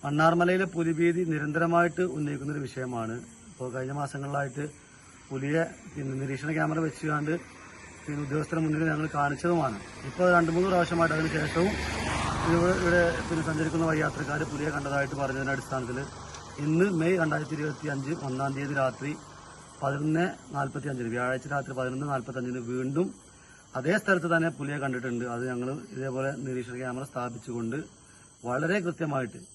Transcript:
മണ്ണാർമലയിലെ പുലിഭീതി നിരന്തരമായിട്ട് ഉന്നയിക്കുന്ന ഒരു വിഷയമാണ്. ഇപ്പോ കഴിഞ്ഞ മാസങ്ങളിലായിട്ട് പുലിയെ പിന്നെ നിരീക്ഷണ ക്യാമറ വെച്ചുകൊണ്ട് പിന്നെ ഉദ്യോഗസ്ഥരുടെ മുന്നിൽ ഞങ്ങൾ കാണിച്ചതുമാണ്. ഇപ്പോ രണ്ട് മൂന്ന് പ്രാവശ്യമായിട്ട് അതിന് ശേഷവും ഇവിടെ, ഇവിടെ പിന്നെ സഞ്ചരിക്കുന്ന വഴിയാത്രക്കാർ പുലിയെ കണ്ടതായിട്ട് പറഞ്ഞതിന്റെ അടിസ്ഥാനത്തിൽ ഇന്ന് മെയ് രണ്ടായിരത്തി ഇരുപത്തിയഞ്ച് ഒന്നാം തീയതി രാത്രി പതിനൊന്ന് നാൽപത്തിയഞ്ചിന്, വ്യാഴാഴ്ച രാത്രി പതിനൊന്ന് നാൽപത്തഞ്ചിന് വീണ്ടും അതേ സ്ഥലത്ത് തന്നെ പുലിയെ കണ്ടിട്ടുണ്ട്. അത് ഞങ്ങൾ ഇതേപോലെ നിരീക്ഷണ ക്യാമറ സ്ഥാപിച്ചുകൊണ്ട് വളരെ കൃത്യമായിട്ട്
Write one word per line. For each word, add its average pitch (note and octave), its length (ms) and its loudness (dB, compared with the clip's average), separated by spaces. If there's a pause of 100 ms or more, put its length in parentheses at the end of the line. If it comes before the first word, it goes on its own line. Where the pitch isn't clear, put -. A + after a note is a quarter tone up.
മണ്ണാർമലയിലെ F3 680 4
പുലിഭീതി E3 480 2 (120)
നിരന്തരമായിട്ട് E3+ 680 2 (120)
ഉന്നയിക്കുന്ന D3 400 -2
ഒരു D3 100 -4
വിഷയമാണ്. A#2+ 480 -4 (360)
ഇപ്പോ - 160 -10 (100)
കഴിഞ്ഞ C3 240 -4
മാസങ്ങളിലായിട്ട് C#3 640 -4 (640)
പുലിയെ C#3 340 0 (320)
പിന്നെ C3+ 280 -6
നിരീക്ഷണ C3+ 360 -4
ക്യാമറ D#3 300 2
വെച്ചുകൊണ്ട് D3+ 460 -2 (720)
പിന്നെ D3 200 -4
ഉദ്യോഗസ്ഥരുടെ D3+ 400 0
മുന്നിൽ D3+ 260 2
ഞങ്ങൾ D#3 160 0 (100)
കാണിച്ചതുമാണ്. C#3+ 600 2 (320)
ഇപ്പോ F3 140 0 (120)
രണ്ട് E3 200 6
മൂന്ന് F3+ 160 6
പ്രാവശ്യമായിട്ട് E3+ 460 4
അതിന് D#3 200 2
ശേഷവും E3 340 2 (760)
ഇവിടെ, E3+ 340 6
ഇവിടെ F3 200 6 (260)
പിന്നെ D#3+ 220 0
സഞ്ചരിക്കുന്ന D#3+ 420 2
വഴിയാത്രക്കാർ D3+ 500 0 (100)
പുലിയെ D3 240 -2
കണ്ടതായിട്ട് C#3 460 0
പറഞ്ഞതിന്റെ C3+ 340 -2
അടിസ്ഥാനത്തിൽ B2+ 440 -4 (680)
ഇന്ന് E3 220 6 (120)
മെയ് E3+ 220 4
രണ്ടായിരത്തി D3+ 360 0
ഇരുപത്തിയഞ്ച് D3 540 -4 (160)
ഒന്നാം C3+ 300 -2
തീയതി C#3 240 -4
രാത്രി C3 320 -2 (680)
പതിനൊന്ന് D3+ 420 2 (300)
നാൽപത്തിയഞ്ചിന്, C3+ 600 -4
വ്യാഴാഴ്ച B2+ 400 -2
രാത്രി C#3 240 -4
പതിനൊന്ന് C3 320 -2
നാൽപത്തഞ്ചിന് B2 500 -4 (120)
വീണ്ടും C#3 340 0 (720)
അതേ D3+ 220 2
സ്ഥലത്ത് F3 340 2
തന്നെ E3 240 4
പുലിയെ C#3+ 240 -4
കണ്ടിട്ടുണ്ട്. B2 500 -2
അത് A#2 180 -2
ഞങ്ങൾ B2 180 -2 (260)
ഇതേപോലെ C3+ 360 -2 (140)
നിരീക്ഷണ B2 380 -6
ക്യാമറ B2+ 280 -4
സ്ഥാപിച്ചുകൊണ്ട് A#2 680 -6 (680)
വളരെ D#3 360 2
കൃത്യമായിട്ട് C#3+ 540 -2 (160)